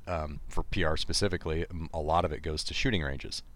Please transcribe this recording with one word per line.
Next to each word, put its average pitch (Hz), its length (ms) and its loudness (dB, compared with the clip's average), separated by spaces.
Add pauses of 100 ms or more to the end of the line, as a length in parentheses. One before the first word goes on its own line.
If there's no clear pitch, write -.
um, 78 400 -2
for - 160 2
P - 200 2
R 78 120 4
specifically, 82 760 0
m-, 80 220 -6
a 82 60 -4
lot 80 260 4
of 76 60 2
it 76 120 -6
goes 78 220 -2
to - 80 -4
shooting 110 280 2
ranges, 69 400 -4 (140)